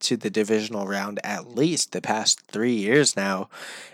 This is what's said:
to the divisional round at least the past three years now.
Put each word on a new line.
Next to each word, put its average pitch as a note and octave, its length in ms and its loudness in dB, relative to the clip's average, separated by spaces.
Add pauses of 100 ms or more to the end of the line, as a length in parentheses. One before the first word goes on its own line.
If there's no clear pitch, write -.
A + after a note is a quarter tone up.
to - 140 2
the A2+ 140 -2
divisional G#2+ 560 0
round G2 380 -4
at G2 320 -8
least D3 360 2
the F2 100 -4
past - 460 0
three A#2 280 0
years A#2 400 4
now. G2 340 -2 (440)